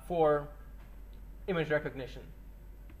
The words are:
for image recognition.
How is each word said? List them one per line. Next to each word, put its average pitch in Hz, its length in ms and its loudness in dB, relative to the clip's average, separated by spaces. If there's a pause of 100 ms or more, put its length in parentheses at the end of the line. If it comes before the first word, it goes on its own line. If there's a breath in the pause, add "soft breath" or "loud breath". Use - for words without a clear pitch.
for 151 400 6 (1000)
image 165 240 4
recognition. 135 520 0 (800)